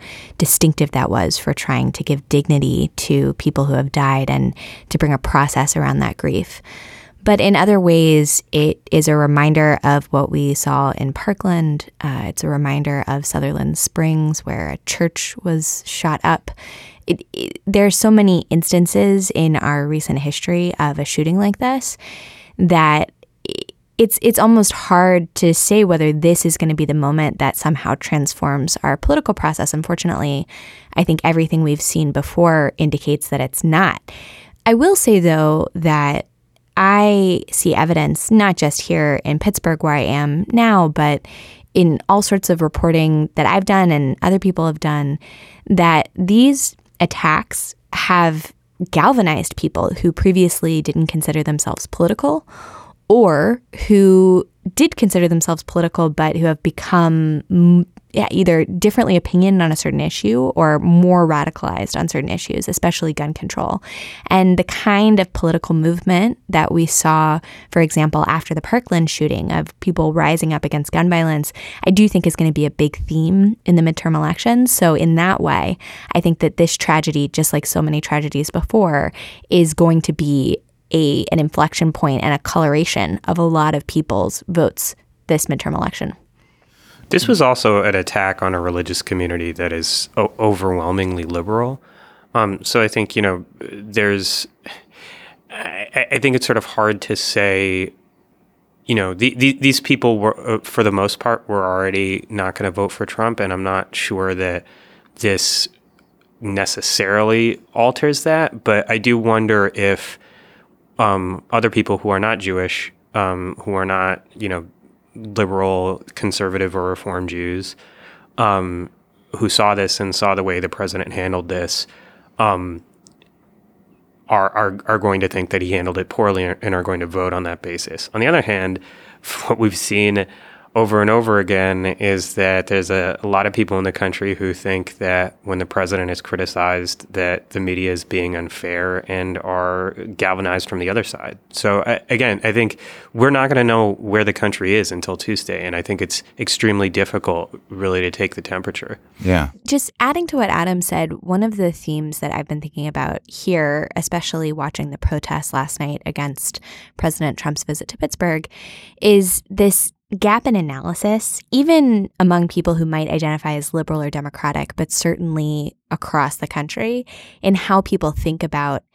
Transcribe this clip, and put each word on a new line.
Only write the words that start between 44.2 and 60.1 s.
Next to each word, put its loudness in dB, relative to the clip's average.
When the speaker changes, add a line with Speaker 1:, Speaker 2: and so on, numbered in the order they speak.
Speaker 1:
other 2
people 0
have -4
done, -2
that 4
these 4
attacks -2
have 0
galvanized 2
people -2
who 0
previously 2
didn't 0
consider -2
themselves -4
political 0
or 4
who 6
did 2
consider 2
themselves 0
political 0
but -2
who 0
have 0
become 2
m-, 6
yeah, 0
either 4
differently 2
opinioned 4
on 2
a 0
certain -4
issue 0